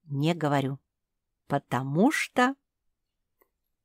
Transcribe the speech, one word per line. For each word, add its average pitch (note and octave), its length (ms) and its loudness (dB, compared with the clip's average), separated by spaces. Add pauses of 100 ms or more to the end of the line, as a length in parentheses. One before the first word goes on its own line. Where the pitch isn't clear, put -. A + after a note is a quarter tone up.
не D3 280 -2
говорю. C#3+ 480 -2 (680)
Потому C#3+ 640 0
что... B3+ 420 0 (1300)